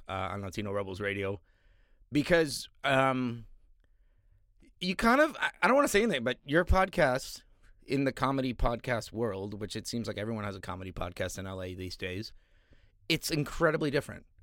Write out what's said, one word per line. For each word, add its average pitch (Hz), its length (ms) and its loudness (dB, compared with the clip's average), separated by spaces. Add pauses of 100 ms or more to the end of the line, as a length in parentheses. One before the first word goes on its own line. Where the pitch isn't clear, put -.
uh, 95 240 -4
on 101 100 -6
Latino 98 300 -6
Rebels 98 300 -4
Radio. 101 400 -4 (720)
Because, 147 580 2 (140)
um, 131 640 2 (1300)
you 180 160 -2
kind 240 260 6
of, 311 180 4
I, 170 100 0 (140)
I 180 40 6
don't 240 80 6
wanna 285 120 6
say 202 160 4
anything, 156 200 0
but 127 220 0
your 160 200 4
podcast 175 760 2 (440)
in 139 200 0
the 131 60 2
comedy 131 420 0
podcast 117 580 -2
world, 104 480 -4
which 104 160 -8
it 107 120 -8
seems 117 200 -4
like 101 100 -6
everyone 110 260 -4
has 101 120 -6
a 95 60 -12
comedy 92 300 -10
podcast 90 460 -6
in 95 100 -8
L 95 140 -8
A 92 120 -8
these 92 240 -8
days, 95 340 -6 (760)
it's 160 240 0
incredibly 156 600 2
different. - 340 -4 (180)